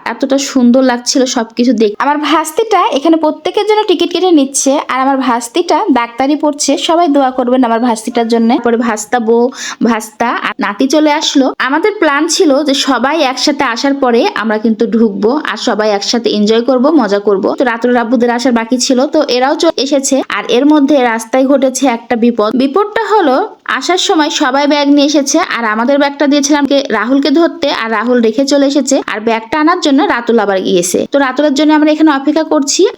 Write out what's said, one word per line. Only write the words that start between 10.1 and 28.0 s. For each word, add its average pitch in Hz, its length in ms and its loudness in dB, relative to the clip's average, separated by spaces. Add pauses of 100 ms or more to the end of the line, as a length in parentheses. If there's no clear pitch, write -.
আর 208 60 -4 (120)
নাতি 202 280 -2
চলে 302 260 4
আসলো। 285 260 0 (220)
আমাদের 320 240 0 (100)
প্ল্যান 294 220 0 (120)
ছিল 339 160 2 (160)
যে 320 60 0 (140)
সবাই 269 300 0 (140)
একসাথে 285 320 -2 (100)
আসার 277 300 -2
পরে 240 180 2 (200)
আমরা 214 240 -2
কিন্তু 226 180 0 (120)
ঢুকবো, 214 360 0 (200)
আর 214 160 -8
সবাই 214 300 0
একসাথে 226 300 -2 (100)
এনজয় 220 320 2
করব, 254 160 2 (160)
মজা 202 260 0
করব। 202 180 2 (140)
তো - 120 0
রাতুল 233 200 -2 (120)
আব্বুদের 240 340 0
আসার 247 220 0
বাকি 226 260 -2
ছিল, 247 140 0 (140)
তো 320 60 2 (160)
এরাও 262 280 0
চলে 330 240 0
এসেছে। 277 280 0 (220)
আর 202 60 -6 (140)
এর 269 140 2
মধ্যে 302 240 4 (160)
রাস্তায় 240 400 -2
ঘটেছে 262 320 0 (140)
একটা 233 260 -6
বিপদ। 233 260 2 (120)
বিপদটা 415 420 -2 (100)
হলো, 330 220 2 (420)
আসার 349 300 -2
সময় 311 240 0 (100)
সবাই 277 300 0
ব্যাগ 294 240 0
নিয়ে 285 160 2
এসেছে, 285 260 0 (180)
আর 233 80 -4 (100)
আমাদের 240 280 0
ব্যাগটা 285 300 -2
দিয়েছিলাম 294 400 0
কে, 277 60 2 (200)
রাহুলকে 269 320 0 (100)
ধরতে, 320 280 0 (140)
আর 226 160 -4
রাহুল 240 200 0 (100)